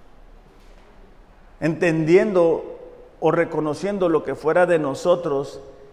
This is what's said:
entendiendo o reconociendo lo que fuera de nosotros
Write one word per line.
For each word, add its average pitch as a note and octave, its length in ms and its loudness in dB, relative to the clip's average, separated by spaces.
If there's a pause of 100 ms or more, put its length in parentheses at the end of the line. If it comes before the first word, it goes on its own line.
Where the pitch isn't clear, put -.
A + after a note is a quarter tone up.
(1600)
entendiendo E3 1200 2 (400)
o D#3+ 120 2
reconociendo E3 760 -2
lo D#3 160 0
que C3+ 120 -6
fuera E3 300 2
de E3+ 140 2
nosotros D3 800 -2 (340)